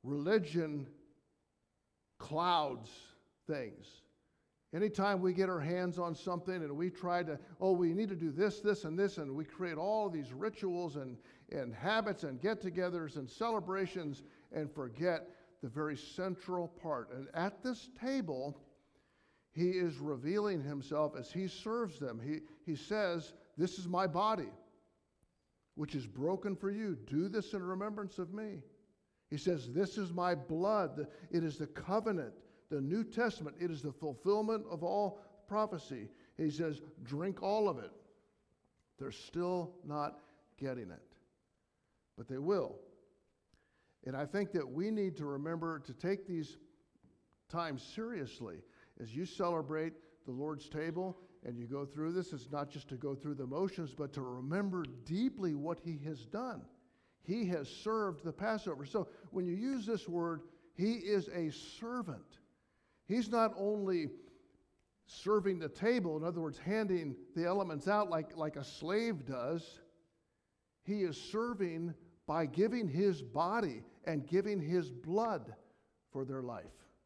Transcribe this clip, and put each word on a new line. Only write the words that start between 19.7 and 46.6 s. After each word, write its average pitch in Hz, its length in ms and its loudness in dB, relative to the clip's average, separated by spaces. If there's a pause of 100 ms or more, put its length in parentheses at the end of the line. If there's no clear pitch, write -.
revealing 151 600 2
himself 147 540 0
as 135 160 -8
he 185 160 -2
serves 220 500 -2
them. 120 220 -4
He, 147 220 -2 (240)
he 160 100 -2
says, 175 580 0 (240)
"This 175 220 2
is 180 80 -6
my 180 200 4
body, 180 440 2 (1200)
which 151 200 -4
is 127 100 -2
broken 180 500 0
for 196 140 -2
you. 202 260 -2 (120)
Do 151 220 2
this 214 240 -2
in 190 100 -2
remembrance 196 560 -4
of 180 140 -4
me." 208 280 -6 (680)
He 147 80 -2
says, 139 340 2
"This 185 260 2
is 190 140 -2
my 175 240 4
blood." 156 720 2 (240)
It 170 120 4
is 156 140 0
the 151 100 -2
covenant, 185 680 0 (360)
the 147 120 0
New 180 220 2
Testament. 220 560 0
It 175 120 0
is 147 100 -4
the 139 120 -4
fulfillment 208 760 2
of 165 140 -4
all 196 380 2 (260)
prophecy. 175 600 -2 (280)
He 156 140 2
says, 151 300 0 (220)
"Drink 175 380 -2
all 208 260 4
of 139 120 2
it." 98 120 -10 (1080)
They're 135 140 -6
still 175 720 -2
not 147 380 -4 (360)
getting 123 340 -4
it, - 240 -18 (1000)
but 117 100 -10
they 131 100 -4
will. 147 400 2 (1300)
And 131 120 -4
I 143 100 0
think 196 260 0
that 170 180 0
we 180 220 0
need 190 260 2
to 151 80 -4
remember 160 540 -2
to 139 140 -10
take 185 340 -2
these 160 300 -4 (920)